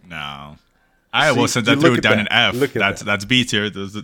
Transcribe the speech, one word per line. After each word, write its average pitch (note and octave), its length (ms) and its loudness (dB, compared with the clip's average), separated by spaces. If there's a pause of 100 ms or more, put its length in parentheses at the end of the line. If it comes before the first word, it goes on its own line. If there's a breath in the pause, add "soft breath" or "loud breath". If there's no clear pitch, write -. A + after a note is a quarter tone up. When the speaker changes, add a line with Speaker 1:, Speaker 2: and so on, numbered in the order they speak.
Speaker 1:
No. D2 500 -14 (540)
I C#3+ 220 2
Speaker 2:
See, A#2 60 0
Speaker 1:
will, A#2 80 2
since A#2+ 200 -2
Speaker 2:
you C#3+ 60 4
Speaker 1:
I - 40 2
threw D#3+ 120 4
Speaker 2:
look A#2+ 100 2
Speaker 1:
it - 60 -2
Speaker 2:
at G#2+ 40 4
Speaker 1:
down G#2+ 100 4
in G#2 60 -2
Speaker 2:
that. A2+ 240 2
Speaker 1:
F, F#2+ 60 -4
Speaker 2:
Look C3+ 200 -2
at A#2 40 -2
Speaker 1:
that's, G2 220 0
Speaker 2:
that. G2+ 40 -12
Speaker 1:
that's G2+ 200 -2
B B2+ 180 2
tier. G#2+ 280 -2
That's, G2 220 -12 (100)